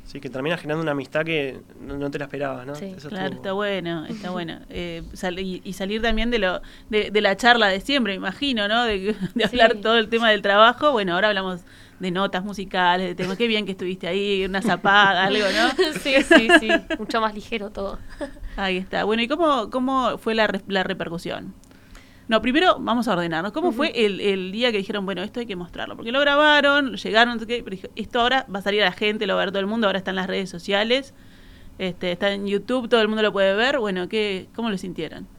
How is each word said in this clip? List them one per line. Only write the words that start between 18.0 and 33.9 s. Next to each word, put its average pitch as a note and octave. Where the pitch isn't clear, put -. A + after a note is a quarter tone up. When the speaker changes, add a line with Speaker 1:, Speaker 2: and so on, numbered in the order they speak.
Speaker 3:
Ahí F#3+
está. F3+
Bueno, A3
¿y A#3
cómo, C#4+
cómo B3+
fue A3
la G#3+
re-, G3
la F#3+
repercusión? F3
No, A3
primero D4+
vamos A#3
a A3
ordenarnos. E3+
¿Cómo E4+
Speaker 2:
Ujú. A3+
Speaker 3:
fue C4+
el, G3
el G3
día A#3+
que G#3
dijeron, G3
"Bueno, F#3
esto G#3+
hay A#3+
que G#3+
mostrarlo"? F3
Porque A3+
lo B3+
grabaron, C#4+
llegaron, A3+
no A3
sé A3+
qué, A#3
pero F#3+
dijo, F#3
"Esto A#3
ahora B3+
va G3
a -
salir G3+
a G3+
la F#3
gente, G#3
lo F#3+
va F3+
a F3+
ver G3
todo G3
el G3
mundo, A3
ahora F#3+
está F#3+
en F#3
las F#3
redes F#3+
sociales, G#3+
este, F3+
está G3+
en G3+
YouTube, G3+
todo A#3
el G#3+
mundo A3
lo G3+
puede G3
ver". B3+
Bueno, F#3